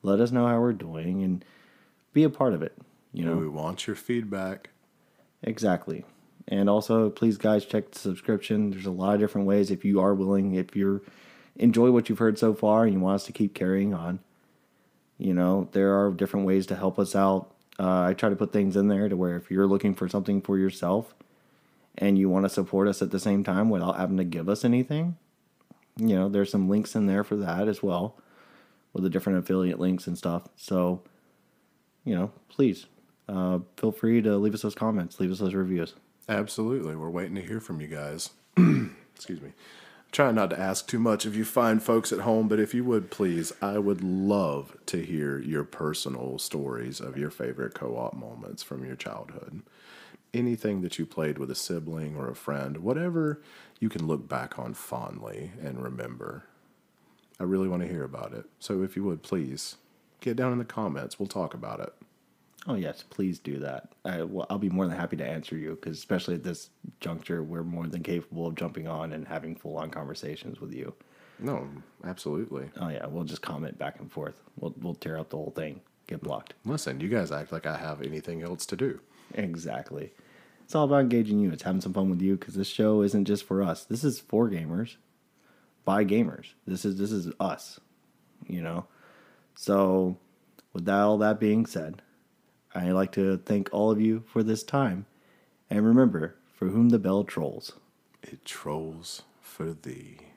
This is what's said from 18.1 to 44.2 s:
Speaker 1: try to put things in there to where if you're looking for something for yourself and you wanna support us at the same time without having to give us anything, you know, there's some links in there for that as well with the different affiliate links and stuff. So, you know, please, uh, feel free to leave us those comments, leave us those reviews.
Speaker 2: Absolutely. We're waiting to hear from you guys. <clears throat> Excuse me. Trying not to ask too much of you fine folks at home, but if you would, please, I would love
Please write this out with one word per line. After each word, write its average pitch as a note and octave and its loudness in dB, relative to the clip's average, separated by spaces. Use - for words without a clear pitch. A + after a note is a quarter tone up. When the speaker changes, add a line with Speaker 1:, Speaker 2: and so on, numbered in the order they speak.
Speaker 1:
try A2 2
to G2 2
put G2+ 0
things G2 2
in G2+ 6
there G2+ 2
to G2 0
where F2 0
if - -10
you're F#2+ 4
looking G2 4
for F#2+ -2
something G2 0
for G2 0
yourself F#2+ 0
and G2 6
you F#2+ 6
wanna F#2+ 4
support G2 2
us G2 0
at - 0
the F#2+ 0
same G2+ 2
time F#2+ 2
without F#2 2
having F#2 0
to F#2 2
give E2+ -2
us G#2+ 0
anything, D3 2
you A2 4
know, F#2+ 4
there's G2+ 2
some F#2+ 4
links G#2+ 2
in G#2+ 4
there G2 4
for G#2 -2
that F#2+ 0
as G#2 -2
well F#2 0
with F#2+ -2
the F#2 4
different F#2 0
affiliate F#2 0
links F#2 0
and F2 -4
stuff. F2 -2
So, F2+ 0
you A2 0
know, F#2+ 0
please, B2 2
uh, F#2 0
feel A2 0
free A2+ 4
to G#2 4
leave G#2 2
us G#2+ -6
those G#2 -4
comments, G#2+ -2
leave F#2 0
us F#2+ -4
those F#2+ 0
reviews. F#2 -2
Speaker 2:
Absolutely. G#2+ -2
We're D#2+ -6
waiting F2 -6
to F#2+ -6
hear G2 -8
from E2 -10
you D2+ -10
guys. D2+ -8
<clears throat> - 0
Excuse E2+ -12
me. - -16
Trying C3 4
not G2+ 4
to - -4
ask F#2+ -2
too A#2+ -2
much A2 2
of G#2 -6
you A2 0
fine A2+ 4
folks A2+ 2
at G2 -2
home, A2 2
but G#2+ 2
if G#2+ 0
you B2 0
would, A2+ 0
please, E2+ 0
I G2+ -2
would G2+ 0
love F#2 0